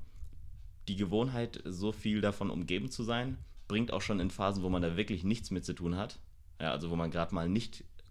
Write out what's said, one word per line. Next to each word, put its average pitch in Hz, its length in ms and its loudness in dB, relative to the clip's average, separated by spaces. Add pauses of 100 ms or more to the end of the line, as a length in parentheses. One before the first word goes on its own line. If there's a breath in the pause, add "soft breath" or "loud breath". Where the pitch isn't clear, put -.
(880)
die 98 80 0
Gewohnheit, 113 680 0
so 92 280 0
viel 107 280 2
davon 101 300 2
umgeben 90 400 0
zu - 120 -4
sein, 120 360 0 (300)
bringt 113 240 2
auch 98 100 2
schon 101 180 2
in 92 100 4
Phasen, 98 320 2
wo 92 60 2
man 90 140 4
da 85 140 2
wirklich 98 280 0
nichts 104 260 2
mit 90 140 0
zu 90 80 -2
tun 87 240 0
hat, 104 220 -4 (420)
ja, 80 100 2
also 82 200 0
wo 85 60 2
man 82 140 2
grad 85 220 2
mal 85 160 2
nicht - 360 0 (260)